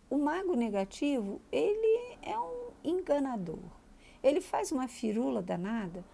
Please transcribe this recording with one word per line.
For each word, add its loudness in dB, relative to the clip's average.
o 2
mago 2
negativo, 0
ele 2
é -4
um -4
enganador. 0
Ele 6
faz -4
uma -2
firula -2
danada, -4